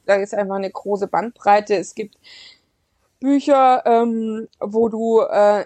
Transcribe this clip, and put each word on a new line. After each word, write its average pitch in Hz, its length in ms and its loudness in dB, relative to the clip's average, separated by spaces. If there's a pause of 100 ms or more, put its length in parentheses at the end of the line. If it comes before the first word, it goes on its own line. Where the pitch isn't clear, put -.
da 196 80 2
ist 202 180 -4
einfach 196 220 -4
eine 196 160 -6
große 196 360 -6
Bandbreite. 208 680 0
Es 175 180 -4
gibt 214 240 -14 (1000)
Bücher, 269 680 2
ähm, 226 640 0 (120)
wo 220 300 -2
du, 226 320 0
äh, 208 440 2